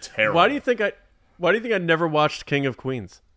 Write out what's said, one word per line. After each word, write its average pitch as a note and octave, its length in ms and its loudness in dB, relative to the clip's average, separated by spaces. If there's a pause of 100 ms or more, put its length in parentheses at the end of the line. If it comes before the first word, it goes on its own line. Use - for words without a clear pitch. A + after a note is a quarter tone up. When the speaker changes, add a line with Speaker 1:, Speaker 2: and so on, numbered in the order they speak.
Speaker 1:
terrible. A2 360 0
Speaker 2:
Why F#3 120 6
do C#4+ 60 -2
you C#4+ 60 -6
think A#3+ 200 -2
I, G3+ 120 -2 (440)
why F3 160 2
do A3+ 60 2
you A3 40 -12
think A3+ 120 -2
I F#3+ 40 2
never E3 300 0
watched D3+ 380 0
King C#3 180 0
of B2+ 140 -4
Queens? B2 420 -10 (160)